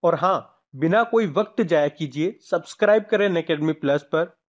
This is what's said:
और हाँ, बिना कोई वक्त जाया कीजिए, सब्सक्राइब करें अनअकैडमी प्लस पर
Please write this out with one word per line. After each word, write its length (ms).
और 120
हाँ, 480
बिना 280
कोई 240
वक्त 340
जाया 260
कीजिए, 500
सब्सक्राइब 520
करें 220
अनअकैडमी 480
प्लस 280
पर 360